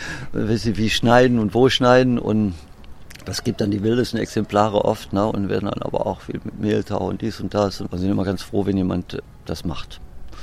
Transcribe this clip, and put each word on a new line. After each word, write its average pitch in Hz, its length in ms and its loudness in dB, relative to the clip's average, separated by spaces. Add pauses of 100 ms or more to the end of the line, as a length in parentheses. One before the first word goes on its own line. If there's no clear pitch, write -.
<laughs> - 300 -10
wissen, 110 440 0
wie 107 140 2
schneiden 123 480 6
und 107 160 0
wo 127 140 8
schneiden. 127 500 4
Und 107 340 0 (720)
das - 180 -6
gibt - 180 -2
dann 104 100 2
die 104 100 0
wildesten 113 380 0
Exemplare 104 680 2
oft, - 280 -2
ne, 101 120 2
und 104 240 -2
werden 101 180 -2
dann - 140 -6
aber - 240 -2
auch 95 160 -4
viel - 220 -8
mit - 160 -10
Mehltau 104 480 -2
und 95 160 -4
dies 110 160 -6
und 101 160 -6
das 101 260 0
und 95 160 -6
sind 92 140 0
immer 101 140 0
ganz 95 180 -2
froh, 101 240 -2
wenn 98 100 2
jemand, 92 380 -2
äh, - 60 -8 (240)
das - 200 -8
macht. - 340 -8 (440)